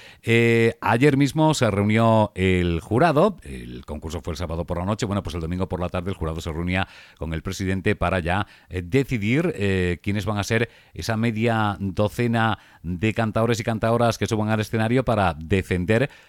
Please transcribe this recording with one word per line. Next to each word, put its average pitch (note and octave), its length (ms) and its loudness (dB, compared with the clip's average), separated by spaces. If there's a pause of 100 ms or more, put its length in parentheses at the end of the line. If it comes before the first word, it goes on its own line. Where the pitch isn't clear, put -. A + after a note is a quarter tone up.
(220)
Eh, A#2 600 4
ayer B2+ 340 4
mismo D3+ 380 4
se A2+ 160 2
reunió G#2+ 640 4
el F2+ 460 2
jurado, D#3+ 640 2
el B1 420 -14
concurso D#2 340 -8
fue E2+ 140 -6
el - 20 -8
sábado E2 300 -6
por F2 100 -6
la F2 80 -4
noche, G#2 220 -2
bueno, G2 160 -2
pues D#2+ 140 -8
el E2+ 40 -6
domingo F2 300 -4
por F2 100 -4
la F2 80 -2
tarde F2+ 220 -4
el F#2 60 -6
jurado D#2+ 260 -6
se E2 100 -6
reunía F2+ 340 -2 (300)
con D#2+ 160 -8
el D#2+ 100 -4
presidente F#2+ 540 -2
para F2 240 0
ya, F2+ 260 -2 (220)
eh, F2+ 160 -6
decidir, B2+ 720 0
eh, F#2 460 0
quiénes G2+ 240 -4
van G#2 100 -2
a G2+ 80 -2
ser A2+ 240 0 (240)
esa G#2+ 240 -4
media A2 640 0
docena A2 600 0 (400)
de F2+ 320 -2
cantaores A2+ 460 0
y - 20 -6
cantaoras A#2 560 0
que G2+ 80 -2
suban G#2+ 220 0
al A2 100 0
escenario A2+ 460 0
para G2+ 300 2
defender F#2 760 0 (180)